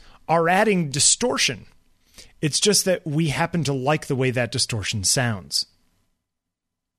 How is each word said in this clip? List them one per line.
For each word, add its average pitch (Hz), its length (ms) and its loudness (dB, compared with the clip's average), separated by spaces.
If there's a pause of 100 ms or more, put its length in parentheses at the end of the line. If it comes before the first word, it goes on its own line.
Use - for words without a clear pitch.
(280)
are 165 220 2
adding 185 400 2
distortion 143 800 0 (760)
it's 151 180 0
just - 260 2
that 185 200 0
we 160 240 0
happen 160 360 -2
to 139 80 -2
like 139 340 0
the 143 80 -2
way 131 160 2
that 117 200 -2
distortion 107 520 -4
sounds. 104 640 -2 (1300)